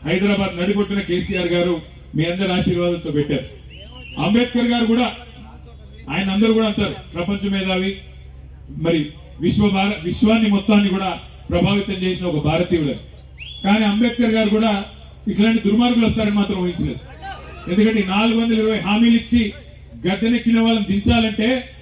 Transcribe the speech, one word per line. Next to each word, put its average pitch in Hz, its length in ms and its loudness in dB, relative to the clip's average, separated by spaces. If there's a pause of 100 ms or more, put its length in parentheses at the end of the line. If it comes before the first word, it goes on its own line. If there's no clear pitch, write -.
హైదరాబాద్ 185 580 0
నడిబొట్టున 202 360 0
కేసీఆర్ 180 480 -2
గారు 175 340 0 (340)
మీ 151 80 0
అందరి 180 300 -2
ఆశీర్వాదంతో 175 580 0
పెట్టారు. 147 340 -2 (760)
అంబేద్కర్ 240 440 2
గారు 233 200 2
కూడా, 226 260 2 (960)
ఆయన 190 200 -2
అందరూ 214 240 4
కూడా 220 140 2
అంటారు 202 280 -2 (180)
ప్రపంచ 190 360 -4
మేధావి, 190 480 -2 (720)
మరి 151 360 0 (360)
విశ్వ 202 280 2
భార-, 196 340 -2
విశ్వాన్ని 214 460 2
మొత్తాన్ని 202 400 4
కూడా 185 300 -2 (300)
ప్రభావితం 190 440 0
చేసిన 180 320 -4
ఒక 151 200 -2
భారతీయుడు. 160 460 0 (720)
కానీ 214 220 2
అంబేద్కర్ 220 460 2
గారు 220 180 2
కూడా 214 340 0 (440)
ఇట్లాంటి 214 400 2
దుర్మార్గులు 233 380 4
వస్తారని 214 260 0
మాత్రం 202 260 0
ఊహించలేదు. 175 420 -4 (720)
ఎందుకంటే 214 300 4
ఈ 190 40 0
నాలుగు 220 360 2
వందల 226 180 2
ఇరవై 220 200 0
హామీలు 220 360 4
ఇచ్చి 226 380 0 (540)
గద్దెనెక్కిన 226 520 2
వాళ్ళని 226 300 2
దించాలంటే 226 800 0 (120)